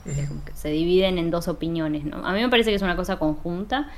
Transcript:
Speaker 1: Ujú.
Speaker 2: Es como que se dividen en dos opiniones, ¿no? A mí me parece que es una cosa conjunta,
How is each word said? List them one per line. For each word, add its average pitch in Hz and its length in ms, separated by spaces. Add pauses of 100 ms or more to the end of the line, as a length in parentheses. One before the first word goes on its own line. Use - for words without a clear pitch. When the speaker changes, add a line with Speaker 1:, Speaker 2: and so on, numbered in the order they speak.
Speaker 1:
Ujú. 143 160
Speaker 2:
Es 143 60
como 143 160
que 143 120
se - 140
dividen 180 500
en 165 120
dos 170 160
opiniones, 156 580
¿no? - 200
A 180 80
mí 202 80
me 247 80
parece 226 220
que 208 60
es 190 40
una 180 140
cosa 185 240
conjunta, 180 800